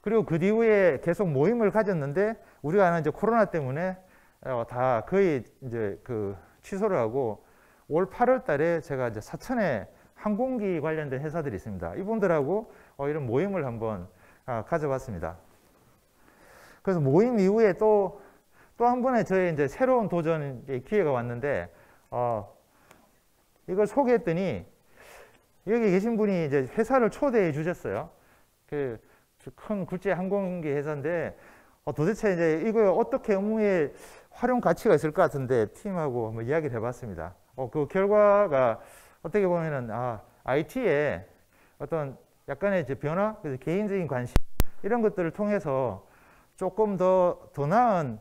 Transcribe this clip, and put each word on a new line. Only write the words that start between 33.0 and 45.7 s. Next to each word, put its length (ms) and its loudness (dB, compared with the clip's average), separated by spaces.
업무에 580 0
활용 280 0
가치가 360 4
있을 160 0
것 100 0
같은데 460 2
팀하고 600 -4
한번 180 -8
이야기를 280 -2
해봤습니다. 600 -8
어, 140 -6
그 180 -2
결과가 920 4
어떻게 240 0
보면은, 460 -2
아, 320 -6
아이티에 840 0
어떤 400 -6
약간의 320 -2
이제 140 -4
변화, 480 -2
그래서 160 -6
개인적인 480 -2
관심 260 -4
이런 220 0
것들을 260 0
통해서 800 -4